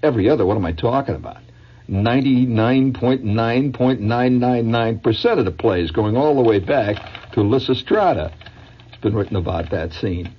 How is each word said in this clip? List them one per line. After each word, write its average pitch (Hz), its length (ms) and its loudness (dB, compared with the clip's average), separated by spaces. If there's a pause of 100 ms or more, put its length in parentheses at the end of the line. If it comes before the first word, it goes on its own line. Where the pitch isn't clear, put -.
Every 120 280 2
other, 110 160 2
what 104 100 2
am 101 80 -2
I 82 80 -4
talking 120 420 -2
about? 58 280 -14 (440)
Ninety-nine 123 1080 2
point 127 280 0
nine 117 500 0
point 127 280 0
nine 123 400 2
nine 123 300 0
nine 117 280 0
percent 175 400 0
of 123 60 2
the 92 80 -2
plays 90 380 0
going 107 260 0
all 147 180 2
the 135 60 2
way 113 180 4
back 104 380 0 (360)
to - 80 0
Lysistrata. 123 920 0 (560)
It's - 80 -20
been 107 180 -2
written 101 220 -2
about 85 340 -4
that 80 220 -6
scene. 90 460 -6